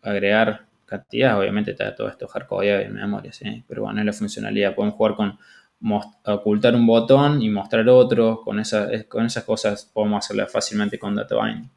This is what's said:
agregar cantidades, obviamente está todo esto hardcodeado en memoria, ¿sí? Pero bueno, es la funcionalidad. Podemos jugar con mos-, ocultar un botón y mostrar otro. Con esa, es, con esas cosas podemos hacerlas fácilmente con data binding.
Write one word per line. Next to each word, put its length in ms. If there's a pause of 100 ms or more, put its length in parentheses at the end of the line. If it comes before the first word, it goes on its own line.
agregar 600 (200)
cantidades, 540
obviamente 320
está 240
todo 120
esto 200
hardcodeado 540
en 120
memoria, 400
¿sí? 340
Pero 160
bueno, 180
es 40
la 80
funcionalidad. 640
Podemos 220
jugar 180
con 240 (400)
mos-, 360 (100)
ocultar 500
un 100
botón 560
y 80
mostrar 400
otro. 520
Con 180
esa, 320
es, 140
con 200
esas 200
cosas 460
podemos 320
hacerlas 280
fácilmente 480
con 160
data 200
binding. 420